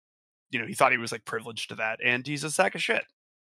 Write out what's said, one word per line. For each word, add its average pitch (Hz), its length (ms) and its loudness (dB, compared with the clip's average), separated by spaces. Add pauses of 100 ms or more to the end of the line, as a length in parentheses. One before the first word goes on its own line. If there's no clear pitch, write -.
(500)
you 117 100 -2
know, 110 60 -6
he 196 80 -6
thought 131 180 6
he 123 60 2
was, 117 140 -4
like, 117 120 -8
privileged 113 460 -6
to 120 60 -8
that, 110 280 -2
and 123 220 2
he's 147 180 -4
a 156 60 -2
sack 190 260 2
of 170 60 -2
shit. - 220 0 (540)